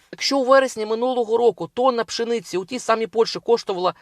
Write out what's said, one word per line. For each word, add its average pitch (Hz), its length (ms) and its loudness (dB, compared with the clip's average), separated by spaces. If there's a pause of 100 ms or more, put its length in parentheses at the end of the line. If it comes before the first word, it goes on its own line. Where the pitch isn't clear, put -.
(120)
Якщо - 260 0
у 262 60 2
вересні 254 420 0
минулого 226 500 0
року 220 380 0
тонна 240 300 2
пшениці 233 540 -4
у 190 60 -4
тій 247 140 -8
самій 226 280 0
Польщі 220 320 0
коштувала 185 640 0